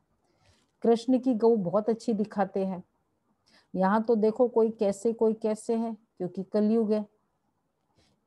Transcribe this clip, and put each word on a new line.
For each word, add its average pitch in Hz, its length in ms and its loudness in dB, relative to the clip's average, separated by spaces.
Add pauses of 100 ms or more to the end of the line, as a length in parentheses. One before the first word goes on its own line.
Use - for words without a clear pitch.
(840)
कृष्ण 233 360 2
की 254 160 0
गौ 226 220 4
बहुत 202 320 -2
अच्छी 226 240 -2
दिखाते 196 540 -2
हैं। 180 180 -8 (920)
यहाँ 190 280 2
तो 233 120 2
देखो 220 340 2
कोई 226 220 2
कैसे, 220 420 -2
कोई 220 220 0
कैसे 220 420 -4
है, 226 180 -4
क्योंकि 180 480 -10
कलयुग 214 500 0
है। 214 140 -2 (1200)